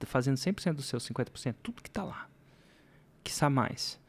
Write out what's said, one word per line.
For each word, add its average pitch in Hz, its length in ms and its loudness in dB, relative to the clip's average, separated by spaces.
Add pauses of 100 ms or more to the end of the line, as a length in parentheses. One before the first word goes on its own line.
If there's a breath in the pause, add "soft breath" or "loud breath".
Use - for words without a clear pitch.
fazendo 131 340 4
cem 180 160 0
por - 80 -4
cento 165 160 2
dos 139 100 -6
seus - 180 -2
cinquenta 120 260 -2
por - 80 -16
cento, 120 240 -2
tudo - 200 -8
que - 80 -16
tá 196 140 -2
lá, - 240 -8 (920 soft breath)
quiçá - 260 2
mais, - 500 2 (100)